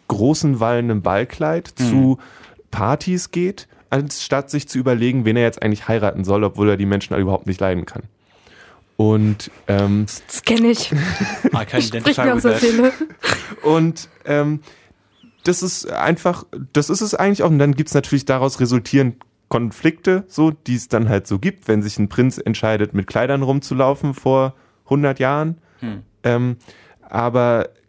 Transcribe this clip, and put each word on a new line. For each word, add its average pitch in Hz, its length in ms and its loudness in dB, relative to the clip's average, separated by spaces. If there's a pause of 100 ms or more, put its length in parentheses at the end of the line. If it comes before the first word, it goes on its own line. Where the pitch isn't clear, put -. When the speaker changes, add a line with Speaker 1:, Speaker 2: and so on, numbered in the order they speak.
Speaker 1:
großen 131 520 0
wallendem 117 420 0
Ballkleid 127 800 -2
Speaker 2:
Mhm. 127 40 -2
Speaker 1:
zu 131 340 2 (520)
Partys 143 640 -2
geht, 180 360 -4 (220)
anstatt 139 600 -4
sich 147 160 -4
zu - 100 -6
überlegen, 123 480 0
wen 110 100 2
er 120 80 2
jetzt 113 200 0
eigentlich 107 240 -2
heiraten 104 360 0
soll, 101 200 2
obwohl 104 260 2
er 98 80 2
die 101 80 0
Menschen 98 300 -2
alle 98 80 0
überhaupt 95 240 -2
nicht 92 120 -4
leiden 92 280 -2
kann. - 160 -14 (920)
Und, 107 540 2 (160)
ähm, 101 380 2 (220)
Speaker 3:
Das - 160 -8
kenn 226 200 2
ich. 233 280 0
Speaker 2:
<laughs> 170 640 -4
I 113 120 -2
can 123 160 -2
Speaker 3:
Spricht 113 80 -2
Speaker 2:
identify 180 360 0
Speaker 3:
mir 254 100 4
aus 240 80 0
Speaker 2:
with - 0 -
Speaker 3:
der 240 100 4
Speaker 2:
that. 226 80 0
Speaker 3:
Seele. 240 300 4 (720)
Speaker 1:
und, 160 480 2 (160)
ähm, 147 360 0 (800)
das 175 180 0
ist - 300 -6
einfach, 170 540 -2 (280)
das 147 160 2
ist 196 120 -2
es 214 120 -4
eigentlich 196 300 0
auch. 175 60 4
Und 151 100 4
dann 143 160 4
gibt's 151 180 -4
natürlich 139 320 0
daraus 131 340 0
resultierend 127 580 2 (320)
Konflikte, 160 800 0
so, 160 240 2
die 127 240 -4
es 113 120 -4
dann 110 220 2
halt 98 180 0
so 101 100 -2
gibt, 180 300 -6
wenn 107 160 2
sich 104 160 -6
ein 104 100 0
Prinz 127 300 0
entscheidet, 110 540 -2
mit 98 120 -2
Kleidern 135 380 0
rumzulaufen 135 720 0
vor 131 400 0 (340)
hundert 143 300 0
Jahren. 151 380 -2 (240)
Speaker 2:
Hm. 107 200 -10 (220)
Speaker 1:
Ähm, 120 340 0 (440)
aber 120 680 0 (200)